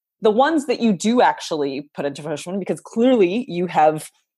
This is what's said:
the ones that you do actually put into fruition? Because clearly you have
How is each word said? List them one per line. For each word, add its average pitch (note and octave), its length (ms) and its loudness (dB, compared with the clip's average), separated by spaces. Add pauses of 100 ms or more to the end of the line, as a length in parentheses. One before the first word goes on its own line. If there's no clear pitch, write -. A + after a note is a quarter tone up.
(220)
the G#3+ 100 4
ones C#4+ 360 2
that B3 120 -2
you A3+ 140 2
do A3 280 0
actually D3 720 -2
put C#3+ 120 -6
into C#3+ 160 -8
fruition? D#3 360 -8
Because F3 220 -6
clearly A#3 720 2
you F3 180 -4
have D#3 420 0 (280)